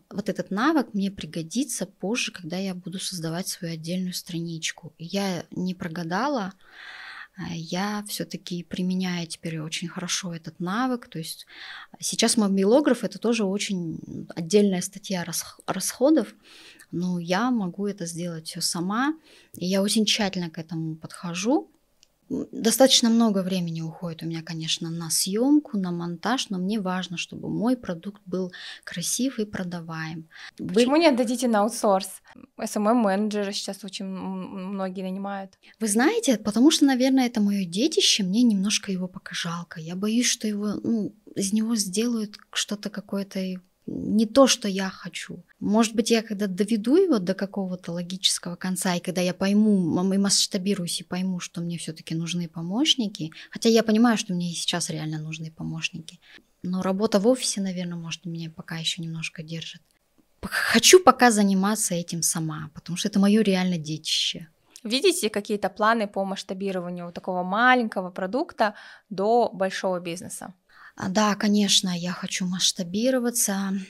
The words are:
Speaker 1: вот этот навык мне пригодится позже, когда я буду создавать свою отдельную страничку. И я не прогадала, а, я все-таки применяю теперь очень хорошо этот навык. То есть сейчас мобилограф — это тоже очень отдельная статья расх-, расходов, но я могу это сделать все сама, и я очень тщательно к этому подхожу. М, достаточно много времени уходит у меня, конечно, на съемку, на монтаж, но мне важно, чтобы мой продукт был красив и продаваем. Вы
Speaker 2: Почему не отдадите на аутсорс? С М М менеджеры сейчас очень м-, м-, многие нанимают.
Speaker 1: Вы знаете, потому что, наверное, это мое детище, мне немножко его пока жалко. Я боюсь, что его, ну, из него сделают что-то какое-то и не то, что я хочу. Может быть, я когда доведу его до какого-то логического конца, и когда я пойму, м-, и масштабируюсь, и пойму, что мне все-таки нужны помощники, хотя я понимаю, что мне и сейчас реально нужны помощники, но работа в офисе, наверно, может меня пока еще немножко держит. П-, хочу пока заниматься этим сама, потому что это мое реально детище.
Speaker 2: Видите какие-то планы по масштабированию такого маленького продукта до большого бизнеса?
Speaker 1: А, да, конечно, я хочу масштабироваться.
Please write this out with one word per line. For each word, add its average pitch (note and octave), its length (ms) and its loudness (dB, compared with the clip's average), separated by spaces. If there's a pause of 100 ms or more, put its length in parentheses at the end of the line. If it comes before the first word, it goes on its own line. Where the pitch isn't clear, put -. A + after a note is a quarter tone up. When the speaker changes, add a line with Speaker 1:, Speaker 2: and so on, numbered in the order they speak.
(100)
Speaker 1:
вот - 200 -6
этот F3 200 -6
навык B3+ 440 2
мне G3 160 0
пригодится F3 760 -6
позже, G#3+ 460 -4
когда F3+ 260 -10
я F#3+ 160 -4
буду F3+ 260 -10
создавать E3 480 -6
свою E3 260 -8
отдельную F3+ 400 -4
страничку. E3+ 840 -8
И D#3+ 80 -14
я F#3+ 460 -4
не F#3 220 -4
прогадала, F#3 800 -4 (840)
а, F3+ 60 -12 (120)
я F#3+ 540 -4
все-таки F3 560 -8
применяю F3+ 640 -2
теперь D#3+ 320 -8
очень D#3+ 280 -6
хорошо F3 460 -6
этот E3 260 -12
навык. A#3+ 480 -2
То - 120 -10
есть - 260 -12 (540)
сейчас - 380 2
мобилограф — G#3+ 640 4
это F#3 140 -6
тоже A3 260 0
очень F#3 560 -4 (360)
отдельная F#3 460 4
статья F#3 420 -6
расх-, - 420 -8
расходов, B3 680 2 (580)
но F3 280 -2
я F#3 320 0
могу G3 360 -2
это G3 180 -6
сделать E3+ 420 -8
все E3 140 -10
сама, G#3+ 520 -2 (400)
и F3 120 -6
я G3 160 2
очень G#3 240 2
тщательно F#3 440 0
к D#3+ 80 -14
этому D#3+ 380 -6
подхожу. F#3 720 -2 (640)
М, - 220 -4
достаточно A#3 580 6
много A3+ 340 4
времени F3 380 -2
уходит E3 400 -8
у E3 40 -6
меня, E3 160 -6
конечно, D#3+ 480 -6
на E3 200 -6
съемку, B3 680 2
на F3+ 140 -2
монтаж, F3 580 -2
но F#3 80 -2
мне G3+ 220 -2
важно, F3+ 380 -4
чтобы D#3+ 320 -8
мой G#3 260 0
продукт G3 500 -10
был F3+ 260 -4 (320)
красив A#3+ 560 -4
и G#3+ 60 0
продаваем. E3 800 -8 (300)
Вы D#3 160 -6
Speaker 2:
Почему B3 220 6
не E4 120 8
отдадите B3 400 2
на A3 140 4
аутсорс? G#3 460 2 (500)
С - 180 -6
М G#3 120 2
М B3 100 6
менеджеры G#3 540 2
сейчас G3+ 320 -8
очень F#3+ 220 -10
м-, F#3+ 120 -8
м-, F#3 560 -8
многие F#3+ 300 -4
нанимают. G3 540 -8 (220)
Speaker 1:
Вы A3 80 0
знаете, C4 500 4
потому A#3 340 6
что, - 140 6
наверное, C4 420 4
это A#3+ 120 -2
мое G3+ 260 2
детище, A3+ 580 2
мне G3 180 4
немножко G#3 500 2
его F3+ 160 -4
пока - 260 -14
жалко. E3+ 460 -8
Я E3+ 160 -8
боюсь, A3 320 2
что - 200 -2
его, G#3 260 -2 (100)
ну, A3 280 0 (240)
из G3 180 0
него A3 220 2
сделают G#3+ 640 -2 (140)
что-то G#3 380 -6
какое-то G3 500 -6
и F#3 180 -6 (300)
не G3+ 380 2
то, C4 200 8
что - 220 2
я F#3+ 220 -2
хочу. - 540 -12 (160)
Может G#3+ 360 4
быть, A3 140 2
я A3+ 120 4
когда G#3 240 -4
доведу G#3 500 2
его F4 220 6
до F#3 160 0
какого-то F#3 580 -4
логического F3 640 -4
конца, F#3 400 -2
и F3 40 -2
когда F3+ 220 -2
я F3+ 120 0
пойму, G3 640 4
м-, F#3+ 140 2
и G3 40 2
масштабируюсь, G3 800 0
и E3 40 -16
пойму, F#3 360 -4
что - 220 -10
мне E3+ 160 -4
все-таки - 360 -10
нужны E3+ 340 -4
помощники, G3 840 0 (200)
хотя - 200 0
я A3+ 120 6
понимаю, A3 360 6
что - 160 -4
мне F3 180 -2
и - 20 -6
сейчас - 360 -4
реально D#3 280 -4
нужны D#3+ 320 -8
помощники, D#3+ 720 -8 (440)
но F#3 180 -2
работа G3 380 2
в G3+ 80 2
офисе, B3 320 2
наверно, F3+ 360 -4
может E3 300 -10
меня E3 240 -6
пока E3 280 -12
еще E3 240 -4
немножко E3 400 -8
держит. D#3+ 400 -10 (580)
П-, - 100 -10
хочу - 540 8
пока B3+ 260 8
заниматься G3+ 640 2
этим E3+ 280 -4
сама, D#3 520 -2
потому - 240 -8
что - 100 -2
это G3 120 2
мое G#3 220 6
реально F#3 360 2
детище. D#3 680 -4 (360)
Speaker 2:
Видите B3+ 460 2
какие-то G3+ 400 -2
планы G#3+ 380 2
по G3 160 -4
масштабированию F#3 880 -6
такого F3+ 320 -4
маленького G#3+ 640 2
продукта G#3 640 -2 (360)
до G#3+ 420 2
большого F#3+ 480 -2
бизнеса? F3+ 540 -10 (420)
Speaker 1:
А, - 120 -4
да, G3+ 260 4
конечно, G3+ 540 2 (100)
я F3 140 -4
хочу F#3 340 -4
масштабироваться. G3 1300 0 (180)